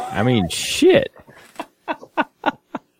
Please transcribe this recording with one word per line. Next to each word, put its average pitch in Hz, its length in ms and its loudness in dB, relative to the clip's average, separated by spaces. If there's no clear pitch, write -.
I 98 120 -2
mean, 117 260 2
shit. - 600 2